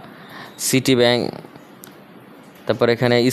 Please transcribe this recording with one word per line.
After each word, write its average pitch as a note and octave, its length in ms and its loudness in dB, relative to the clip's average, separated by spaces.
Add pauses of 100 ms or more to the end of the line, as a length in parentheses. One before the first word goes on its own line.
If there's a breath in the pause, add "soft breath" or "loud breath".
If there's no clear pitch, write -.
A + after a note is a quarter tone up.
(680 loud breath)
সিটি C3 340 2
ব্যাংক, A#2+ 200 2 (1400)
তারপর A#2 300 0
এখানে A#2+ 200 0 (180)